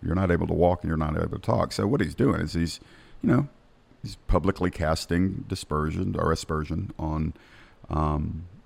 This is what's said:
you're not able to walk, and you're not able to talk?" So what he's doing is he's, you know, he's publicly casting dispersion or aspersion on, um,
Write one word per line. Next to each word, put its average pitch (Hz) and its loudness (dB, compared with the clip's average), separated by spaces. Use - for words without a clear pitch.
you're 82 0
not 92 2
able 82 4
to 82 0
walk, 87 4
and 82 -4
you're 80 2
not 78 0
able 80 -2
to - -6
talk?" - 0
So 101 -2
what 120 0
he's 82 -2
doing 113 2
is 85 -6
he's, 85 -2
you - 0
know, 143 4
he's - -12
publicly 90 2
casting 87 0
dispersion 87 -2
or 80 2
aspersion 80 -4
on, 78 -2
um, 78 -2